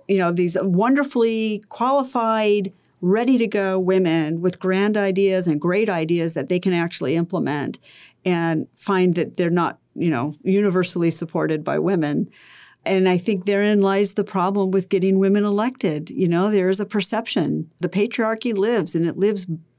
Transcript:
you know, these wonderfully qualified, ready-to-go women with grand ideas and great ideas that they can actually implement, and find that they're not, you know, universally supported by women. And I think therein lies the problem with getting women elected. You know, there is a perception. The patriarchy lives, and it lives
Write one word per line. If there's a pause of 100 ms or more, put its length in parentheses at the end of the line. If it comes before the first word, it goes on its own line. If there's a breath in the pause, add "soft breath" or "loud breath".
you
know,
these
wonderfully
qualified, (300 soft breath)
ready-to-go
women
with
grand
ideas
and
great
ideas
that
they
can
actually
implement, (440 loud breath)
and
find
that
they're
not, (160)
you
know,
universally
supported
by
women. (560 loud breath)
And
I
think
therein
lies
the
problem
with
getting
women
elected.
You
know,
there
is
a
perception.
The
patriarchy
lives,
and
it
lives (300)